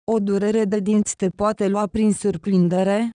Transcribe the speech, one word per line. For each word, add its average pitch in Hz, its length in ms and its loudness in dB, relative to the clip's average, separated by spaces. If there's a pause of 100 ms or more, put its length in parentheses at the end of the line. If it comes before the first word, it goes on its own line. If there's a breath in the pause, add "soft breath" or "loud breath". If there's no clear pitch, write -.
(120)
O 226 60 2
durere 208 460 0
de 208 160 -2
dinți 208 360 0
te 190 120 -2
poate 208 400 -2
lua 202 180 0
prin 214 260 0
surprindere, 190 1080 0